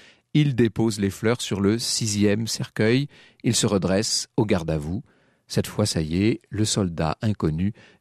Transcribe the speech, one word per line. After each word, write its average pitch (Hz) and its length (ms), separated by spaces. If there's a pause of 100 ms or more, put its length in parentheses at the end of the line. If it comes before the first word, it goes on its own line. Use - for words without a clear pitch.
(340)
Il 147 200
dépose 113 460
les 98 100
fleurs 110 320
sur 98 200
le 104 180
sixième 104 680
cercueil. 117 640 (360)
Il 113 120
se - 100
redresse 98 680
au 113 100
garde 87 240
à 78 80
vous. 82 240 (460)
Cette - 180
fois, - 220
ça - 140
y 82 240
est, 120 240
le 110 140
soldat 82 600
inconnu 95 500 (280)